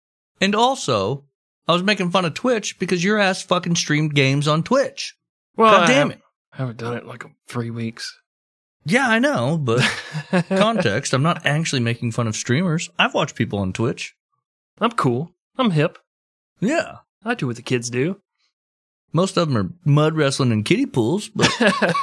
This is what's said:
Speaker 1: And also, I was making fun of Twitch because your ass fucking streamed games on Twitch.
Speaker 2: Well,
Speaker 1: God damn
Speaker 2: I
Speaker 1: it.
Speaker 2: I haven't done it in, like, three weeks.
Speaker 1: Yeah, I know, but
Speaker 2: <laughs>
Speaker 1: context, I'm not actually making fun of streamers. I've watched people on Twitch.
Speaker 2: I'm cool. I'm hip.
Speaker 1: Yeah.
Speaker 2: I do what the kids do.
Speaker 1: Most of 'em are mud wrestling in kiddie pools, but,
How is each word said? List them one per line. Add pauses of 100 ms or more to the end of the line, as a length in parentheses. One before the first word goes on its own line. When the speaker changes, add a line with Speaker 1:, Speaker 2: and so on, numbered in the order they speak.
(400)
Speaker 1:
And
also, (420)
I
was
making
fun
of
Twitch
because
your
ass
fucking
streamed
games
on
Twitch. (440)
Speaker 2:
Well,
Speaker 1:
God
damn
Speaker 2:
I
Speaker 1:
it. (320)
Speaker 2:
I
haven't
done
it
in,
like, (240)
three
weeks. (680)
Speaker 1:
Yeah,
I
know,
but (500)
Speaker 2:
<laughs>
Speaker 1:
context,
I'm
not
actually
making
fun
of
streamers.
I've
watched
people
on
Twitch. (640)
Speaker 2:
I'm
cool. (220)
I'm
hip. (640)
Speaker 1:
Yeah. (260)
Speaker 2:
I
do
what
the
kids
do. (880)
Speaker 1:
Most
of
'em
are (140)
mud
wrestling
in
kiddie
pools,
but, (520)